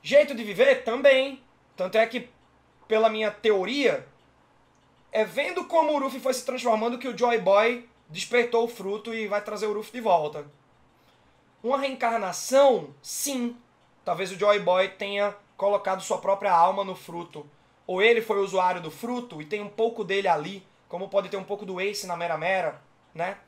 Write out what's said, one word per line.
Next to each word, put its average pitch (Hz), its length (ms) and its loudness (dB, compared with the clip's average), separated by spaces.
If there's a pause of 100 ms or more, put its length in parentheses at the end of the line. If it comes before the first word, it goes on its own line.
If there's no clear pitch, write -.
Jeito 285 320 4
de 220 100 -8
viver? 254 400 2
Também. 269 580 2 (340)
Tanto 185 220 -2
é 226 80 4
que, 233 240 -10 (560)
pela 220 220 2
minha 214 220 0
teoria, 208 760 0 (1040)
é 220 140 0
vendo 302 400 -4
como 311 280 2
o 285 60 0
Ruffy 262 220 -4
foi 262 120 -2
se - 140 -6
transformando 240 520 -2
que 262 100 -8
o 185 100 -8
Joy 240 200 2
Boy 214 500 2 (180)
despertou 233 600 0
o - 20 -8
fruto 208 440 -8
e 220 140 -6
vai 202 160 -2
trazer 208 240 -6
o 214 60 -2
Ruffy 214 180 -6
de 247 100 -12
volta. 151 460 0 (1120)
Uma 262 180 0
reencarnação? 233 1200 2
Sim. 247 540 -6 (480)
Talvez 180 260 -4
o 190 80 -10
Joy 208 220 4
Boy 185 300 2
tenha 202 440 -4 (220)
colocado 196 460 0
sua 190 160 -2
própria 196 340 0
alma 190 320 4
no 185 100 -8
fruto. 165 540 -14 (380)
Ou 185 160 0
ele 226 180 6
foi 208 200 -2
usuário 180 420 0
do 156 80 -10
fruto 233 500 -10
e 156 60 -14
tem 208 160 -6
um 208 60 -12
pouco 226 360 -4
dele 196 240 -2
ali, 175 380 -2 (220)
como 180 200 -10
pode 190 200 0
ter 202 80 -6
um 185 80 -8
pouco 202 200 -8
do 185 160 -8
Ace 196 260 -4
na 175 100 -6
Mera 170 200 -4
Mera, 170 460 -2 (320)
né? 180 340 -6